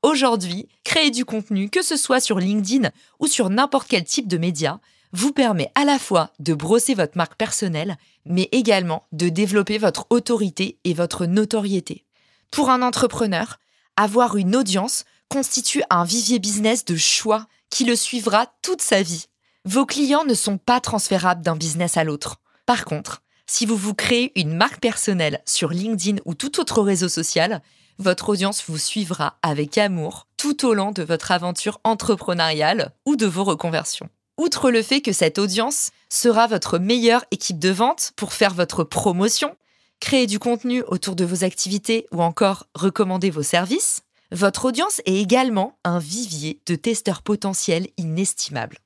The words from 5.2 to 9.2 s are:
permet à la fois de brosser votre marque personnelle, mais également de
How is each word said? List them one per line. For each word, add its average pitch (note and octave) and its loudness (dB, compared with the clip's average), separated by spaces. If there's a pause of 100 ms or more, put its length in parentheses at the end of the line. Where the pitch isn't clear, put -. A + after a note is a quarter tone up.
permet G#3+ 2
à C#4+ 2
la C#4+ 4
fois F3 0
de D#3+ -2
brosser G3 2
votre F3+ -2
marque E3+ -4
personnelle, F3+ -4 (260)
mais F3 0
également G3 2
de E3 -2